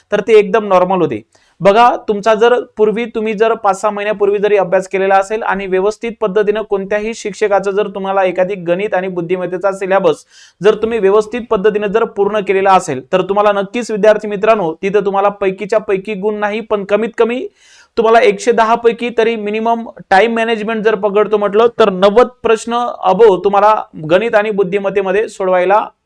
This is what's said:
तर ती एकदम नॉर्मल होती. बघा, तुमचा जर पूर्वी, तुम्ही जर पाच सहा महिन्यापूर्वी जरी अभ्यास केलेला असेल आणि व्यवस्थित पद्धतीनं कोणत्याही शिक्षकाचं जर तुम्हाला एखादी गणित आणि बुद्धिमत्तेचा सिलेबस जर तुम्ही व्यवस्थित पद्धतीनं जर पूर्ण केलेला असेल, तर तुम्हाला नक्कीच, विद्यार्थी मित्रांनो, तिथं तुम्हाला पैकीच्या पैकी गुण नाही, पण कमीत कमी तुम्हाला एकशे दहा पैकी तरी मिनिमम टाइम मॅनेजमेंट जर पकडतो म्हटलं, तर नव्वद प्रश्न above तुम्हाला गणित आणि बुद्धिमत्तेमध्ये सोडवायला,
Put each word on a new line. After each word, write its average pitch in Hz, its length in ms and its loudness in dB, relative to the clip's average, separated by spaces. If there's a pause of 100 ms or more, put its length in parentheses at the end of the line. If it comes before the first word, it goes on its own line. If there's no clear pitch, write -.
(120)
तर 208 80 0
ती 220 140 2
एकदम 208 340 2
नॉर्मल 185 320 2
होती. 123 220 -2 (380)
बघा, 202 280 4 (200)
तुमचा 214 260 0
जर 233 200 4 (220)
पूर्वी, 220 300 0
तुम्ही 220 280 -4
जर 220 200 2
पाच 202 260 -2
सहा 214 100 -2
महिन्यापूर्वी 202 480 -2
जरी 208 180 2
अभ्यास 185 320 0
केलेला 190 280 0
असेल 214 260 -2
आणि 190 240 -4
व्यवस्थित 196 540 -2
पद्धतीनं 208 420 0
कोणत्याही 208 520 -6
शिक्षकाचं 202 560 -2
जर 196 180 -2
तुम्हाला 190 360 -2
एखादी 185 380 -2
गणित 185 320 -4
आणि 185 140 -4
बुद्धिमत्तेचा 180 640 -4
सिलेबस 190 520 0 (360)
जर 208 140 4
तुम्ही 226 240 -4
व्यवस्थित 214 520 0
पद्धतीनं 208 360 0
जर 214 200 -2
पूर्ण 202 340 -2
केलेला 196 320 0
असेल, 165 280 0 (120)
तर 185 100 2
तुम्हाला 208 300 2
नक्कीच, 202 380 -6
विद्यार्थी 214 380 2
मित्रांनो, 208 460 0
तिथं 196 320 -2
तुम्हाला 196 240 0
पैकीच्या 202 500 -2
पैकी 202 340 -4
गुण 208 220 -4
नाही, 208 240 -4
पण 214 240 -4
कमीत 208 340 -2
कमी 240 280 -2 (500)
तुम्हाला 226 240 4
एकशे 202 320 2
दहा 220 220 2
पैकी 233 340 0 (100)
तरी 226 180 0
मिनिमम 220 480 -4 (260)
टाइम 214 240 4
मॅनेजमेंट 226 500 -2
जर 220 120 2
पकडतो 208 420 0
म्हटलं, 208 280 2 (120)
तर 214 120 4
नव्वद 202 380 4 (140)
प्रश्न 233 420 -2 (200)
above 190 400 6
तुम्हाला 202 300 4 (360)
गणित 220 240 2
आणि 208 180 2
बुद्धिमत्तेमध्ये 196 760 -2
सोडवायला, 185 580 0 (200)